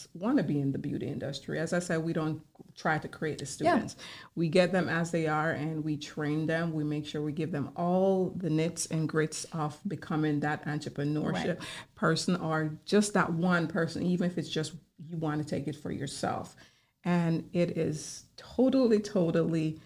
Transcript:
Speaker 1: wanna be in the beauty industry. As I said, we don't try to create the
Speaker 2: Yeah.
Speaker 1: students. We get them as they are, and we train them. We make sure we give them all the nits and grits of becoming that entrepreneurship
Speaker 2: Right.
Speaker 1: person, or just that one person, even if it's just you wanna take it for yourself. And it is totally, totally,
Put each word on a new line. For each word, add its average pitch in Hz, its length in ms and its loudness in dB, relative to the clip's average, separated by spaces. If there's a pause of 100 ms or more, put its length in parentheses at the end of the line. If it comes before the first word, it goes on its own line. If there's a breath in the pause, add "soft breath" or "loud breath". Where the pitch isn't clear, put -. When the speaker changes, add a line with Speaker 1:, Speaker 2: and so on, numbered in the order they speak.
(140)
Speaker 1:
wanna 214 280 2
be 147 160 2
in 139 140 2
the 135 60 -2
beauty 143 280 -4
industry. - 520 -6
As 165 160 -2
I 175 40 2
said, 175 240 0
we 165 120 -2
don't 156 260 -2 (340)
try 160 220 0
to 147 100 -4
create 151 320 -6
the 139 60 -8
Speaker 2:
Yeah. 330 300 2
Speaker 1:
students. 214 220 0 (380 loud breath)
We 170 140 0
get 175 240 4
them 180 160 2
as 165 220 0
they 165 160 0
are, 151 240 2
and 151 340 -2
we 151 140 -2
train 151 480 -2
them. 165 260 0
We 156 120 -2
make 151 200 -2
sure 151 160 -4
we 151 120 -2
give 160 200 -2
them 143 240 -2
all 185 580 4
the 175 140 -2
nits 160 380 0
and 160 200 0
grits 156 460 0
of 151 340 -4
becoming 151 540 0
that 151 240 -2
entrepreneurship 151 920 -2
Speaker 2:
Right. - 100 -12 (260 loud breath)
Speaker 1:
person, 170 420 2
or 156 500 -2
just 208 260 4
that 180 220 2
one 170 320 4
person, - 380 -2
even 175 260 2
if 180 80 -4
it's 151 100 -4
just 156 240 -4 (340)
you 170 120 -8
wanna 151 260 -2
take 147 240 -4
it 147 80 -6
for - 160 -8
yourself. - 640 -4 (480 soft breath)
And 170 480 2
it 175 240 2
is 160 480 -4 (140)
totally, 247 640 4
totally, 165 840 2